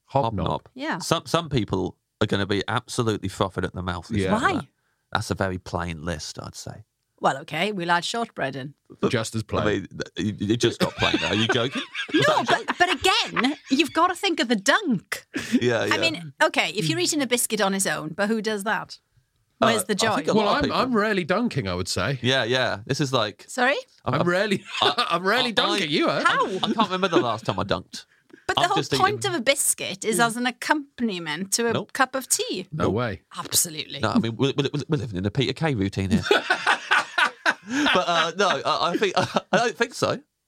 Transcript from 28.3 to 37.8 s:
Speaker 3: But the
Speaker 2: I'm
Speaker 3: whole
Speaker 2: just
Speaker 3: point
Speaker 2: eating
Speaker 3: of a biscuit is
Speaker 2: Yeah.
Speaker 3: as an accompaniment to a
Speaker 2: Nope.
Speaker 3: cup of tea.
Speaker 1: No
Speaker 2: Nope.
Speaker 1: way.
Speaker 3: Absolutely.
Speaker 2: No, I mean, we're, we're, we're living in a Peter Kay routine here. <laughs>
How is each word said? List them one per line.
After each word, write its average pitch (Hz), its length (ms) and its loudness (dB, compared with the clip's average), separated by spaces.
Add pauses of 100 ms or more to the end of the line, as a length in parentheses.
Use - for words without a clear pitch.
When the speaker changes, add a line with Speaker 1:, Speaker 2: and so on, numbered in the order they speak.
Speaker 3:
But 480 80 0
the - 60 8
Speaker 2:
I'm 349 80 6
Speaker 3:
whole 392 80 2
Speaker 2:
just - 140 -2
Speaker 3:
point 403 260 2
Speaker 2:
eating 403 160 -2
Speaker 3:
of 302 60 -2
a - 20 -4
biscuit - 640 0
is 196 140 2
Speaker 2:
Yeah. 233 80 6
Speaker 3:
as 226 100 -4
an 247 100 -2
accompaniment 196 1040 -2
to 233 160 2
a 226 40 2
Speaker 2:
Nope. 214 200 -2
Speaker 3:
cup 262 240 0
of 262 120 -6
tea. 427 440 -2
Speaker 1:
No 156 120 0
Speaker 2:
Nope. 92 100 2
Speaker 1:
way. 110 260 -2 (160)
Speaker 3:
Absolutely. - 640 -4
Speaker 2:
No, 107 100 2
I - 80 4
mean, 113 180 2
we're, 131 200 2
we're, 143 140 2 (180)
we're 156 100 2
living 101 200 -6
in 95 80 -2
a 101 40 2
Peter - 220 0
Kay 151 240 0
routine 95 340 0
here. - 180 2
<laughs> - 40 0 (1600)